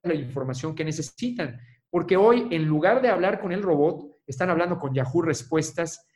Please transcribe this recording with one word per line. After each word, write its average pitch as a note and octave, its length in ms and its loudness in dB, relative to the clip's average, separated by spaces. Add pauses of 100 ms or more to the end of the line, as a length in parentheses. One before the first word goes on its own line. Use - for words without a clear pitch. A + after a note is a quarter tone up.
la F3 120 0
información C3+ 600 -6
que D#3 100 -6
necesitan. D#3 760 -6 (300)
Porque F3 280 0
hoy, A#3 340 6
en D#3+ 140 0
lugar D#3+ 360 4
de B3 80 2
hablar G3 320 2
con F#3 120 -4
el G3 100 -2
robot, D#3+ 640 0
están F3+ 240 -2
hablando F3 280 0
con C#3 160 -6
Yahoo C3+ 280 0
Respuestas D#3+ 920 -4